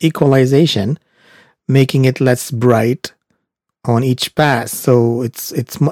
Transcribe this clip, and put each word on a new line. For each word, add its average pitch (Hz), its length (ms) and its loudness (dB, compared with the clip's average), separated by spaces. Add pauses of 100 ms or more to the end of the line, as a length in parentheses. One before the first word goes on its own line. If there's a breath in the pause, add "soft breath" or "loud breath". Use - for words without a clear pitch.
equalization, 139 960 0 (720 soft breath)
making 135 380 2
it 131 160 0
less 127 280 0
bright 117 640 0 (720)
on 120 180 0
each 127 340 -4
pass. 139 360 0
So 120 500 0
it's, - 300 -10
it's, 139 300 -6
mu-, 147 100 0